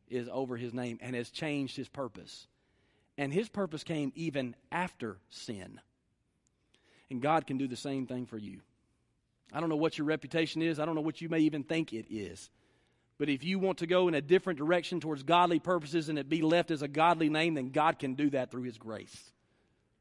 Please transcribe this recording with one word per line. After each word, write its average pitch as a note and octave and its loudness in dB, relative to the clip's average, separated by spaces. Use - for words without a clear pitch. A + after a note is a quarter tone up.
is A#2+ -4
over B2 -4
his A#2+ -8
name B2 -6
and B2 -8
has A#2+ -6
changed C#3+ -6
his C3 -8
purpose. - -12
And C#3 -2
his G#3 0
purpose E3 -4
came D3 -2
even C#3+ -4
after A#2+ -6
sin. G2+ -12
And B2 -6
God D3+ 2
can C3+ -2
do C3+ 0
the B2 -6
same C3+ -4
thing B2 -6
for A2+ -12
you. G2 -12
I D3 -4
don't E3+ -2
know D#3 0
what D#3 0
your D3+ -2
reputation D#3 -2
is. D#3+ 0
I D3+ 0
don't E3 -2
know D#3 -2
what D#3 -4
you E3 -8
may E3 2
even D3+ 4
think D#3+ -2
it A2 -6
is. F#2+ -8
But D3 0
if C3+ 0
you F#3+ 0
want F#3+ 0
to E3+ -2
go F3+ 6
in E3 2
a D3 2
different E3+ 4
direction F3 2
towards C#3+ -4
godly E3+ 6
purposes D#3+ 0
and D3+ 0
it C3+ -4
be D#3+ 2
left E3 4
as D3 -2
a D3 -4
godly D#3+ 6
name, D#3+ 2
then C3 -2
God D3+ 4
can C3 -2
do D3 2
that B2+ -2
through B2+ -6
his A#2+ -8
grace. G#2+ -14